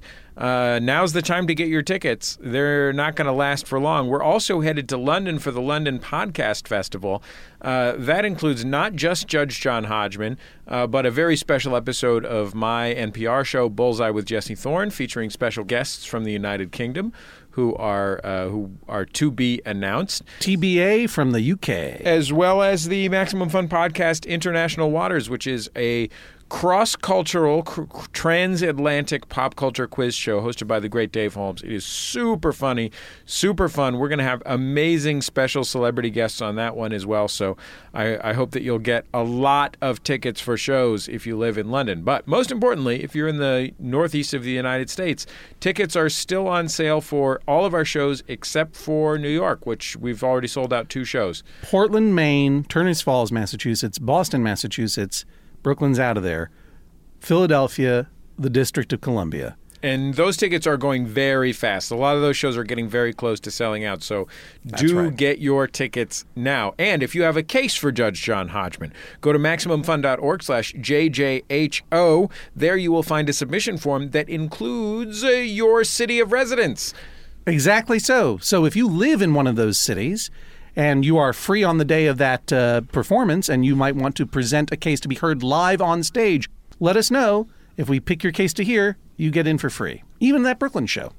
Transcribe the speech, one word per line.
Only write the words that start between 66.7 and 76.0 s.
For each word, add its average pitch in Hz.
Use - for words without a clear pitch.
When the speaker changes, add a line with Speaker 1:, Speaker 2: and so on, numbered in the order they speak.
Speaker 1:
And 180
if 127
you 170
have 160
a 160
case 262
for 143
Judge 107
John 98
Hodgman, 90
go 147
to 147
maximum 160
fun 160
dot 131
org 165
slash 120
J 147
J 135
H 143
O. 175
There 165
you 180
will 165
find 151
a 143
submission 170
form 139
that 151
includes, 214
uh, 269
your 226
city 233